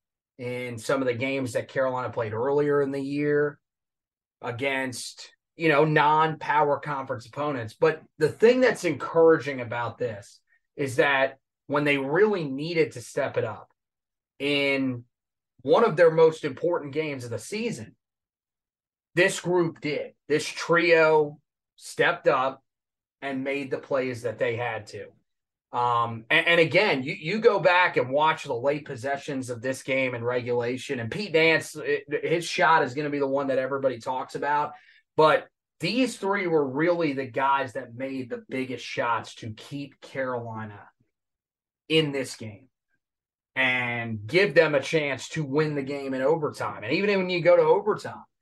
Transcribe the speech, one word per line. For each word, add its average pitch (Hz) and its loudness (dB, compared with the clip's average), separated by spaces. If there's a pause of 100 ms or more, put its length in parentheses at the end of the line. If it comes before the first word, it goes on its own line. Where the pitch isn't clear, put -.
(380)
in 123 -8
some 135 -2
of 127 0
the 123 0
games 131 -4
that 120 -4
Carolina 127 -2
played 110 -4
earlier 143 0
in 139 -2
the 139 -4
year 147 0 (840)
against, 131 -6 (240)
you 165 2
know, 147 6
non-power 151 2
conference 131 -8
opponents. 139 -6
But 156 0 (140)
the 151 2
thing 247 4
that's 247 2
encouraging 151 4
about 117 -6
this 107 -8 (340)
is 131 -2
that 139 4 (300)
when 147 0
they 143 4
really 175 2
needed 147 0
to 120 -14
step 127 -4
it 117 0
up - -10 (680)
in 139 0 (560)
one 175 6
of 180 0
their 165 8
most 160 4
important 147 -2
games 143 -6
of 117 -10
the 120 -6
season, 202 -8 (1200)
this 180 2
group 175 0
did. 147 -6 (160)
This 147 0
trio 160 4 (380)
stepped 165 -2
up 131 0 (600)
and 135 -6
made 139 -4
the 139 -4
plays 127 -4
that 110 -6
they 120 -2
had 113 -6
to. 101 -14 (640)
Um, 117 0
and, 165 4
and 170 4
again, 160 2
you, 160 -6
you 170 -4
go 214 4
back 180 2
and 123 0
watch 156 0
the 143 -6
late 143 -2
possessions 131 -8
of 120 -8
this 131 -6
game 131 -2
in 117 -8
regulation, 123 -2
and 113 -6
Pete 190 -6
Nance, 160 2
it, 143 -4 (200)
his 165 -2
shot 165 2
is 131 -4
gonna 147 -4
be 143 -4
the 135 0
one 139 -2
that 131 0
everybody 131 -2
talks 131 -8
about. 147 -2 (460)
But 151 4 (340)
these 226 0
three 196 -2
were 156 2
really 160 0
the 135 -4
guys 135 0
that 120 -10
made 131 -8
the 120 -10
biggest 127 -6
shots 113 -4
to 113 -12
keep 143 -14
Carolina 113 -8 (1080)
in 156 2
this 135 -6
game 107 -16 (880)
and 120 -4
give 160 2
them 156 6
a 135 2
chance 143 -4
to 160 -4
win 147 -2
the 143 -4
game 135 -8
in 131 -4
overtime. 127 -2
And 117 -2
even 196 0
when 180 -2
you 175 -2
go 175 8
to 170 6
overtime, 185 0 (180)